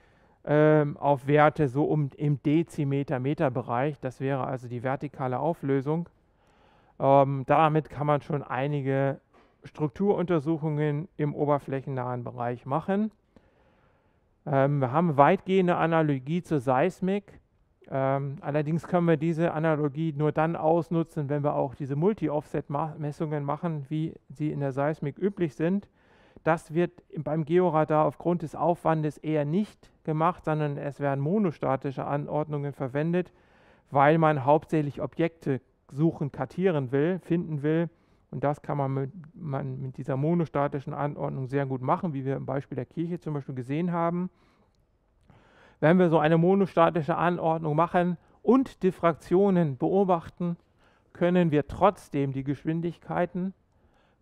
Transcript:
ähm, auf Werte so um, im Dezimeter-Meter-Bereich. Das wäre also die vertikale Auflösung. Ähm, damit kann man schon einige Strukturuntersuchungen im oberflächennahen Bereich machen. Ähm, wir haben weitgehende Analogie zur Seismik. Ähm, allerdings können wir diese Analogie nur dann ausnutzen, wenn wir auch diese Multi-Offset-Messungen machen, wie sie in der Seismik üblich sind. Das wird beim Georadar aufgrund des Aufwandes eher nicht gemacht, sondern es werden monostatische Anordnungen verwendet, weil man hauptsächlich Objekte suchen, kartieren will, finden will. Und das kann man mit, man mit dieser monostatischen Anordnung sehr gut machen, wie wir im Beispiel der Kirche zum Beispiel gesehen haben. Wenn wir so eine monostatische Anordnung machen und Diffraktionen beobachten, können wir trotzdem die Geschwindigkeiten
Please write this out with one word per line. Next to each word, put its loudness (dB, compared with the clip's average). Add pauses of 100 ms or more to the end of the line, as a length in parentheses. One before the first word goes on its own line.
(440)
ähm, 4
auf 0
Werte 4
so 0
um, 0
im 0
Dezimeter-Meter-Bereich. -2
Das -10
wäre -2
also -8
die -8
vertikale -6
Auflösung. -2 (880)
Ähm, 4
damit 4
kann -6
man 2
schon -4
einige -2 (460)
Strukturuntersuchungen -2 (100)
im -2
oberflächennahen -4
Bereich -6
machen. -2 (1400)
Ähm, 2
wir 0
haben 0
weitgehende 4
Analogie 0
zur -2
Seismik. -2 (540)
Ähm, -2
allerdings -4
können 2
wir 4
diese 0
Analogie -2
nur 2
dann 0
ausnutzen, 0
wenn -2
wir 0
auch -4
diese -6
Multi-Offset-Messungen -4
machen, -4
wie -4 (140)
sie -4
in -6
der -2
Seismik -4
üblich -2
sind. -2 (560)
Das -2
wird -2 (140)
beim -2
Georadar 4
aufgrund -2
des -8
Aufwandes 0
eher 0
nicht -4 (120)
gemacht, 0
sondern -2
es -8
werden 0
monostatische -2
Anordnungen -4
verwendet, -4 (600)
weil 6
man 4
hauptsächlich 2
Objekte -2 (300)
suchen, 0
kartieren -2
will, 2
finden -2
will. 0 (420)
Und -6
das -2
kann -4
man -2
mit, -4 (240)
man -8
mit -10
dieser -4
monostatischen -2
Anordnung -6
sehr -2
gut -6
machen, -2
wie -6
wir -4
im -10
Beispiel -6
der -6
Kirche -6
zum -8
Beispiel -10
gesehen -4
haben. -2 (1500)
Wenn 6
wir 6
so 6
eine 4
monostatische 2
Anordnung 0
machen 2 (240)
und 2
Diffraktionen 2
beobachten, -2 (560)
können 2
wir 2
trotzdem 0
die -6
Geschwindigkeiten -4 (680)